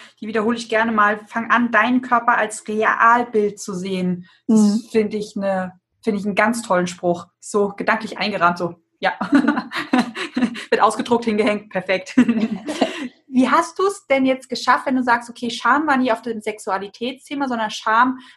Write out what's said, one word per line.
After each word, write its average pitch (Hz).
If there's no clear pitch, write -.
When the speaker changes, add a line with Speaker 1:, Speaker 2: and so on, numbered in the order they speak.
Speaker 1:
die 208
wiederhole 220
ich -
gerne 226
mal. 208
Fang -
an, 233
deinen 240
Körper 240
als 185
Realbild 220
zu -
sehen. 180
Das 220
Speaker 2:
Mhm. 214
Speaker 1:
finde 214
ich -
eine, 190
finde 208
ich 190
einen 202
ganz 220
tollen 180
Spruch. 175
So 202
gedanklich 220
eingerahmt, 180
so. 170
Ja. -
<laughs> -
Wird 220
ausgedruckt, 233
hingehängt, 214
perfekt. 185
<laughs> 240
Wie 254
hast 320
du's 392
denn 269
jetzt 254
geschafft, 254
wenn 262
du 254
sagst, 240
okay, 233
Scham 254
war 269
nie 254
auf 226
dem 226
Sexualitätsthema, 220
sondern 226
Scham 240